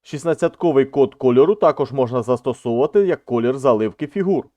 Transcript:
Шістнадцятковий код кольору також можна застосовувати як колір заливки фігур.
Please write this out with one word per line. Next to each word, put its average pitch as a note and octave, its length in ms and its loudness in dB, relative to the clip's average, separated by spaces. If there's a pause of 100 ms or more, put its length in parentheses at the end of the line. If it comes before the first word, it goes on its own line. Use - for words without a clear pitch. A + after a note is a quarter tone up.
Шістнадцятковий D#3 840 -2
код C3+ 300 0
кольору C3 400 2
також D3 360 0
можна B2 320 -4
застосовувати B2 760 -2
як F3+ 260 -2
колір A#2+ 320 -2
заливки A#2 500 0
фігур. F#3+ 500 -4